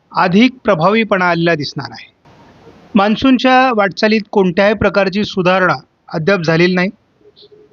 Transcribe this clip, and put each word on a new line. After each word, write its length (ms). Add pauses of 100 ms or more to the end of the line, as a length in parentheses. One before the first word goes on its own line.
(120)
अधिक 400 (120)
प्रभावीपणा 680
आलेला 260
दिसणार 360
आहे. 220 (840)
मान्सूनच्या 800
वाटचालीत 460 (100)
कोणत्याही 420
प्रकारची 500
सुधारणा 580 (320)
अद्याप 280
झालेली 320
नाही. 160 (840)